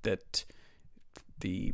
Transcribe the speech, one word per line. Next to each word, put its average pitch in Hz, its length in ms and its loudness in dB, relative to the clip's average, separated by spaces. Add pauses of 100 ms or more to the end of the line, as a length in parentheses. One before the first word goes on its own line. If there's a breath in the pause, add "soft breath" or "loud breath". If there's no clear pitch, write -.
that - 420 2 (920 soft breath)
the 101 340 4